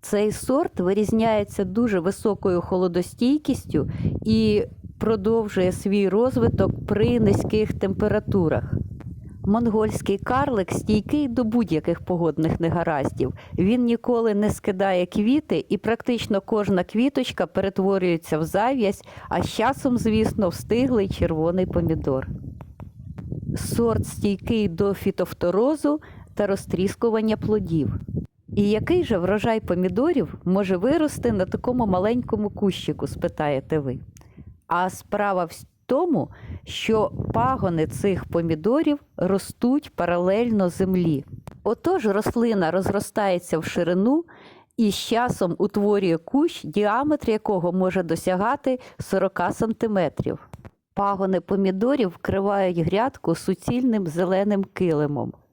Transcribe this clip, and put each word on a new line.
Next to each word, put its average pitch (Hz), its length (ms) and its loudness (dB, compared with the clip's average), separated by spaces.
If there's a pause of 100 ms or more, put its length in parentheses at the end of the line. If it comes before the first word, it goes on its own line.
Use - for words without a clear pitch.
Цей 208 300 0
сорт 269 480 -2
вирізняється 208 840 0
дуже 196 360 0
високою 190 640 0
холодостійкістю 185 1300 0 (360)
і 220 380 4 (360)
продовжує 208 720 0
свій 196 380 2
розвиток 226 800 2
при 226 320 2
низьких 214 540 2
температурах. 190 1000 0 (720)
Монгольський 214 720 0
карлик 247 540 0
стійкий 220 560 0
до 240 160 0
будь-яких 185 580 0
погодних 165 580 0
негараздів. 165 760 0 (240)
Він 240 280 2
ніколи 233 500 2
не 208 140 2
скидає 190 560 0
квіти, 214 640 0
і 202 80 0
практично 220 640 0
кожна 196 420 0
квіточка 240 640 0
перетворюється 190 880 0
в 156 60 0
зав'язь, 208 600 0 (260)
а 175 140 0
з - 60 -4
часом, 247 480 0
звісно, 214 520 2
встиглий 226 600 0
червоний 170 560 0
помідор. 160 600 -2 (1300)
Сорт - 520 0
стійкий 208 600 0
до 196 260 0
фітофторозу 220 1080 0 (320)
та 208 140 0
розтріскування 208 880 0
плодів. 175 560 0 (640)
"І 202 140 4
який 320 340 2
же 226 140 0
врожай 208 420 0
помідорів 185 840 0
може 185 320 2
вирости 269 540 0
на 185 140 0
такому 247 400 -2
маленькому 208 640 0
кущику?" — - 580 -2
спитаєте 147 720 -2
ви. 131 200 -4 (680)
А 180 220 0
справа 196 560 -2
в... 165 60 -12 (340)
Тому, 277 440 0 (340)
що - 480 0 (220)
пагони 196 540 0
цих - 380 -2
помідорів 196 720 0 (180)
ростуть 196 800 -2
паралельно 185 760 2
землі. 180 560 0 (380)
Отож 269 420 0
рослина 208 680 2
розростається 190 880 0
в 160 60 -6
ширину 190 580 2 (540)
і 214 140 4
з - 40 -4
часом 220 640 0
утворює 202 600 2
кущ, 294 460 -2
діаметр 226 680 0
якого 196 420 0
може 185 320 2
досягати 185 760 0 (200)
сорока 185 520 0
сантиметрів. 202 960 -2 (440)
Пагони 190 480 0
помідорів 196 680 0
вкривають 196 680 0
грядку 175 580 0
суцільним 226 720 -2
зеленим 190 560 0
килимом. 147 720 0 (200)